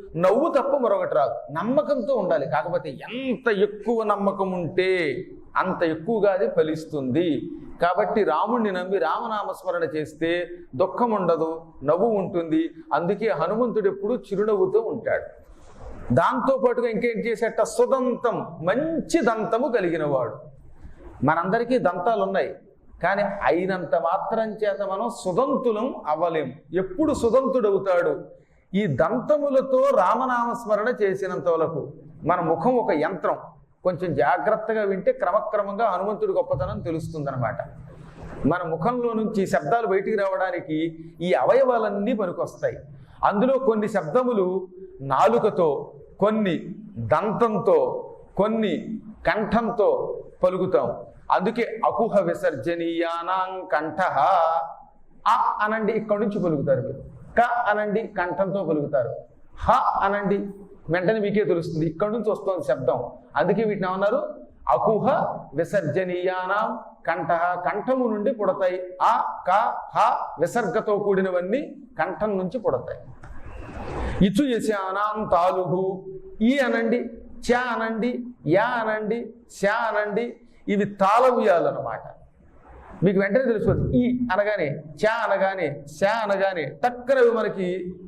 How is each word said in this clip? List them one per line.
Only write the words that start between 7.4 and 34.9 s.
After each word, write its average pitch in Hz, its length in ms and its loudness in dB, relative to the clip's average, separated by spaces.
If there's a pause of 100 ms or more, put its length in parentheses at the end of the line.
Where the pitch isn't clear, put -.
కాబట్టి 196 420 2
రాముణ్ణి 202 480 2
నమ్మి 185 260 -2
రామనామస్మరణ 190 840 -2
చేస్తే 165 640 -2 (280)
దుఃఖం 226 340 2
ఉండదు, 165 560 0 (180)
నవ్వు 175 220 4
ఉంటుంది. 165 640 0 (240)
అందుకే 196 340 0
హనుమంతుడు 196 600 0
ఎప్పుడూ 208 280 -2
చిరునవ్వుతో 202 640 2
ఉంటాడు. - 440 -2 (880)
దాంతోపాటుగా 240 720 2
ఇంకేం 220 380 -2
చేసేట, 220 360 0
సుదంతం, 233 840 0 (140)
మంచి 294 600 0
దంతము 226 460 0
కలిగిన 170 380 0
వాడు. 127 300 -2 (880)
మనందరికీ 190 540 2
దంతాలు 202 440 2
ఉన్నాయి, 190 320 0 (480)
కానీ 170 200 2
అయినంత 175 720 0
మాత్రం 196 580 0
చేత 202 300 -2
మనం 196 280 -4
సుదంతులం 233 840 0 (120)
అవ్వలేం. 156 460 0 (200)
ఎప్పుడు 247 420 0
సుదంతుడవుతాడు? 196 1080 2 (500)
ఈ 208 120 2
దంతములతో 262 1080 2
రామనామస్మరణ 233 960 0 (100)
చేసినంత 185 460 -2
వరకు. 160 440 0 (320)
మన 175 160 2
ముఖం 165 360 2
ఒక 208 160 0
యంత్రం, 165 460 0 (460)
కొంచెం 180 300 -2
జాగ్రత్తగా 214 680 2
వింటే 196 300 0